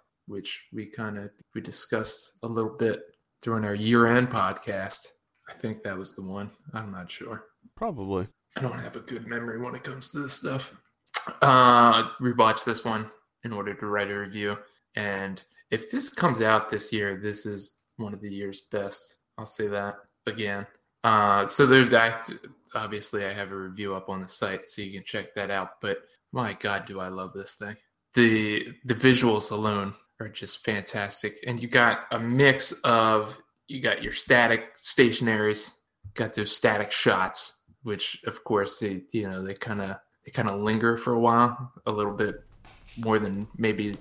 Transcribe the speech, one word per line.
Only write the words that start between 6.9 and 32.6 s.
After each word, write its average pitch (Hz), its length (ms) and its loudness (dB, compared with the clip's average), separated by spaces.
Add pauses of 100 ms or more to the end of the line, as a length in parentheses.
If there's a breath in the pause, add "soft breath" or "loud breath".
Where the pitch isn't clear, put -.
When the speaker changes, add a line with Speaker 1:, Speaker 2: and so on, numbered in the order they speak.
Speaker 1:
not 92 220 -12
sure. - 320 -14 (320)
Speaker 2:
Probably. 98 500 -4 (300)
Speaker 1:
I - 40 -8
don't 120 200 -4
have 113 160 -12
a 117 40 -12
good 113 280 -12
memory 117 320 -6
when 123 160 -8
it - 80 -16
comes 131 260 -12
to 151 80 -10
this 139 160 -6
stuff. 135 380 -6 (680)
Uh, 120 680 8 (120)
rewatched 113 440 4
this 113 200 -2
one 110 240 -4 (360)
in 117 80 -8
order 101 220 -6
to 107 120 -8
write 101 240 0
a 101 80 -6
review. 101 400 -6 (380 soft breath)
And 98 440 -6 (300 soft breath)
if - 220 -4
this 277 180 -2
comes 127 300 0
out 110 300 4
this - 220 -6
year, 101 300 -2
this 104 240 -8
is 101 300 -10 (220)
one 104 160 -10
of 98 60 -14
the 104 100 -12
year's 98 320 -10 (100)
best. 98 420 -8 (220)
I'll 110 100 -12
say 104 220 -4
that 101 280 -4 (300)
again. 101 400 -4 (380)
Uh, 104 420 4
so - 180 4
there's 127 260 8
that. 117 380 4 (460)
Obviously, 104 500 -6
I 98 80 -4
have 98 200 -8
a 98 40 -8
review 95 380 -8
up 95 140 -8
on 95 120 -6
the 92 80 -12
site, 95 380 -6
so - 160 -12
you 95 100 -10
can 95 120 -14
check 101 320 -10
that 98 140 -4
out. 95 300 -6
But 101 180 -4 (340 soft breath)
my 113 220 -4
God, 101 320 -4
do 95 140 -10
I 92 80 -8
love 92 240 -10
this 98 220 -10
thing. 104 220 -12 (380)
The, 110 520 4 (180)
the 123 100 -2
visuals 123 560 4
alone 104 440 -2 (260)
are 107 80 -10
just - 360 -10
fantastic. 101 800 -6
And 120 160 -4
you 120 60 -6
got 117 320 2 (100)
a 117 80 -4
mix 131 540 2 (100)